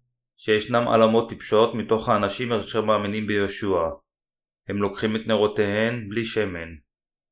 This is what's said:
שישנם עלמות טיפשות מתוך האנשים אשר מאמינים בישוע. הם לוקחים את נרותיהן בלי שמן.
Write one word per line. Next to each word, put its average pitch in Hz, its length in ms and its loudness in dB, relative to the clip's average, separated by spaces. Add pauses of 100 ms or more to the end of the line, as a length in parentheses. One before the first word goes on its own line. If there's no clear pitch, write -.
(360)
שישנם 120 520 0
עלמות 113 400 4
טיפשות 107 460 2
מתוך 110 340 -2
האנשים 110 440 0
אשר 107 320 -2
מאמינים 107 420 0
בישוע. 98 640 0 (760)
הם 98 80 -4
לוקחים 101 400 -2
את 110 100 -8
נרותיהן 107 840 0
בלי 110 160 -4
שמן. 95 440 -4 (640)